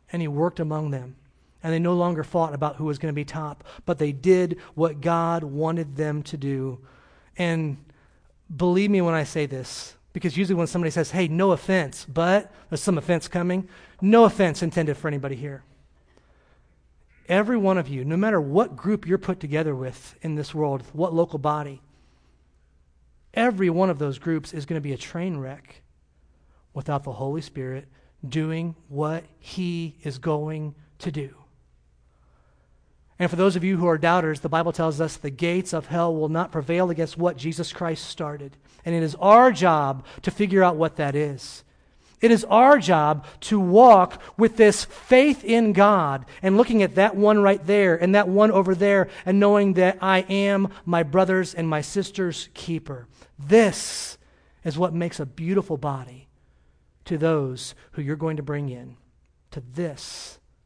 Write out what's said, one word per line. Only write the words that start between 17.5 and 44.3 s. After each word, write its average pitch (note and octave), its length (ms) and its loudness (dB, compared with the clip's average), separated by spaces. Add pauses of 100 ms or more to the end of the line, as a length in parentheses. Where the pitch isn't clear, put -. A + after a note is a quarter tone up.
one F#3+ 200 2
of D3+ 100 -2
you, C3 180 -8
no D#3+ 120 -2
matter G3+ 220 2
what D3+ 360 0
group G3+ 320 -4
you're F#3+ 100 0
put F#3 220 -6
together D3+ 360 -4
with B2+ 460 -12
in D#3 140 -6
this D3+ 180 -8
world, C#3+ 300 -4 (100)
what E3 200 -4
local E3 260 -2
body, D3 420 -6 (1500)
every G#3 360 0
one F3+ 200 2
of D#3 100 -2
those C#3+ 200 -6
groups D#3+ 340 -6
is D3 120 -10
gonna D#3+ 160 -6
be C#3 120 -6
a B2 40 -10
train F3 400 -8
wreck C3+ 440 -14 (960)
without C#3 260 -6
the C#3+ 80 -10
Holy C3+ 300 -6
Spirit C3 460 -12 (420)
doing D#3+ 460 -4 (120)
what D3+ 360 -6 (160)
he E3+ 640 -8
is C3 160 -10
going D3+ 560 -6 (240)
to E3+ 120 -8
do. C#3 240 -10 (1800)
And F3 140 -2
for F3 40 -8
those F#3 200 2
of F3 80 -4
you F#3+ 140 0
who F3 100 0
are D#3+ 100 2
doubters, D#3+ 440 0
the D#3+ 60 -6
Bible D#3+ 240 -2
tells D#3+ 300 -2
us D#3 160 -6
the D3 140 -10
gates F3 420 -4
of D#3+ 140 -6
hell E3+ 280 -2
will D#3 140 -2
not E3 220 -2
prevail E3+ 400 -2
against D#3+ 260 -4
what E3+ 180 0
Jesus D#3 380 -8
Christ E3 320 -6
started. D3 520 -12 (280)
And E3+ 80 -4
it E3+ 80 0
is D3+ 140 -4
our A#3 360 8
job D3+ 540 2 (160)
to - 80 -4
figure F#3+ 320 2
out F3+ 140 4
what D#3+ 220 -2
that C#3+ 180 -2
is. D3 480 -6 (580)
It A3+ 80 6
is A3+ 140 6
our B3+ 340 8
job D3+ 480 2 (160)
to G#3 180 0
walk F#3+ 640 8 (160)